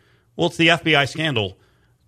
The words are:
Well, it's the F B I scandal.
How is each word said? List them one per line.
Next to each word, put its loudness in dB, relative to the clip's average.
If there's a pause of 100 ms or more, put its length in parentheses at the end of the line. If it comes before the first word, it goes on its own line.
(360)
Well, 0
it's -18
the 4
F 2
B 2
I 4
scandal. -4 (520)